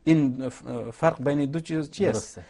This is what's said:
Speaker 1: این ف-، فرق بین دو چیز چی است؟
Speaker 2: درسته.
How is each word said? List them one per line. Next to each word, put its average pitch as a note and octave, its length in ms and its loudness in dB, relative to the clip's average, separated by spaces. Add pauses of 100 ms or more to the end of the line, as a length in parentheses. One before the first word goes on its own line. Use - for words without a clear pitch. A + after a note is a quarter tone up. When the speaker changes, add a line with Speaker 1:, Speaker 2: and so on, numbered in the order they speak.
Speaker 1:
این C3 460 4
ف-، A#2 420 -10
فرق D#3+ 320 0
بین C#3+ 220 2
دو D3+ 140 -2
چیز D#3 320 -4
چی G3 140 0
است؟ A2+ 300 -2
Speaker 2:
درسته. F2 140 -16